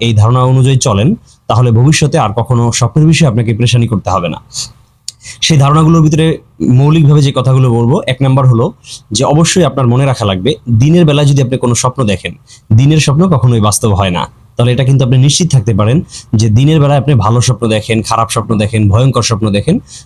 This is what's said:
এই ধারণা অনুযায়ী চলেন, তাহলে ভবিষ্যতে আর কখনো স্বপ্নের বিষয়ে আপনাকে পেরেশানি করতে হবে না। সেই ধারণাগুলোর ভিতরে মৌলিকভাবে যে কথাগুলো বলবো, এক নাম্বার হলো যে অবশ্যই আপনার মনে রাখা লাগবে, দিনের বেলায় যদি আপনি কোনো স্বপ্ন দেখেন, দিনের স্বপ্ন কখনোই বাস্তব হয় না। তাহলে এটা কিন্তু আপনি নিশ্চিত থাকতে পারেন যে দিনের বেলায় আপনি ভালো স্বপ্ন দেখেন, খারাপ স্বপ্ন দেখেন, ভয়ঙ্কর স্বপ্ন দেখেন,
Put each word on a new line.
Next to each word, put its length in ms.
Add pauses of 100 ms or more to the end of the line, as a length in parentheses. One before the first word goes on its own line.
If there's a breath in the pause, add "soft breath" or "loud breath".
এই 140
ধারণা 280
অনুযায়ী 340
চলেন, 380 (340 soft breath)
তাহলে 220
ভবিষ্যতে 480
আর 120
কখনো 420
স্বপ্নের 340
বিষয়ে 220
আপনাকে 260
পেরেশানি 320
করতে 240
হবে 180
না। 140 (1000 loud breath)
সেই 180
ধারণাগুলোর 440
ভিতরে 360 (220)
মৌলিকভাবে 600
যে 120
কথাগুলো 360
বলবো, 360
এক 160
নাম্বার 240
হলো 260 (400 loud breath)
যে 120
অবশ্যই 400
আপনার 220
মনে 200
রাখা 180
লাগবে, 300 (160)
দিনের 340
বেলায় 220
যদি 160
আপনি 160
কোনো 160
স্বপ্ন 300
দেখেন, 280 (400 loud breath)
দিনের 260
স্বপ্ন 300
কখনোই 320
বাস্তব 340
হয় 160
না। 320 (140)
তাহলে 160
এটা 120
কিন্তু 200
আপনি 140
নিশ্চিত 320
থাকতে 240
পারেন 280 (320 loud breath)
যে 140
দিনের 320
বেলায় 180
আপনি 160
ভালো 260
স্বপ্ন 280
দেখেন, 340
খারাপ 280
স্বপ্ন 280
দেখেন, 300
ভয়ঙ্কর 340
স্বপ্ন 280
দেখেন, 280 (280 loud breath)